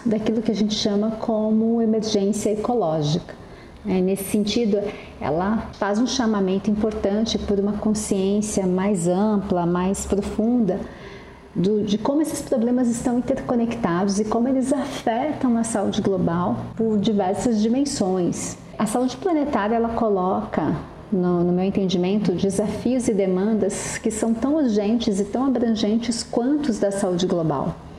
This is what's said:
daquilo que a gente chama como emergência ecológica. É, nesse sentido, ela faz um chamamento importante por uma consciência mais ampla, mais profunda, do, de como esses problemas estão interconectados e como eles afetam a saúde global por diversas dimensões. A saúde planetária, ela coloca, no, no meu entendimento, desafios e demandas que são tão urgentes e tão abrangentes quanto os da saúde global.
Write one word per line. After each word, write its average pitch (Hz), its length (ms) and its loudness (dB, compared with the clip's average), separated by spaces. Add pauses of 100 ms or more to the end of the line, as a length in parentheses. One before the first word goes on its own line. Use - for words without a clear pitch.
daquilo 220 360 0
que 226 100 0
a 208 40 0
gente 208 200 0
chama 208 360 0
como 220 720 2
emergência 214 720 0
ecológica. 175 800 0 (520)
É, 190 140 0
nesse 190 260 0
sentido, 208 520 2 (420)
ela 185 540 -2
faz 202 260 0
um 254 60 2
chamamento 202 640 0
importante 214 720 0
por 202 200 0
uma 202 140 0
consciência 208 920 0
mais 185 400 0
ampla, 196 580 2
mais 180 400 0
profunda, 208 760 0 (720)
do, 208 300 2
de 208 140 0
como 285 240 2
esses - 220 -4
problemas 247 440 2
estão 240 300 0
interconectados 226 1000 0
e 214 40 0
como 233 240 0
eles 262 240 0
afetam 254 840 0
a 226 60 2
saúde 208 360 0
global 180 560 0 (220)
por 220 220 2
diversas 202 600 2
dimensões. 208 960 0 (220)
A 214 80 0
saúde 254 320 -2
planetária, 285 580 0
ela 226 140 2
coloca, 208 840 0 (360)
no, 180 320 2
no 175 80 2
meu 180 140 2
entendimento, 190 680 0
desafios 214 760 0
e 226 80 2
demandas 196 800 0
que 226 140 -2
são 226 200 -2
tão 269 260 0
urgentes 220 600 2
e 202 60 0
tão 240 180 -2
abrangentes 233 800 0
quanto 277 480 0
os 202 80 0
da 202 140 2
saúde 180 340 0
global. 160 500 0 (240)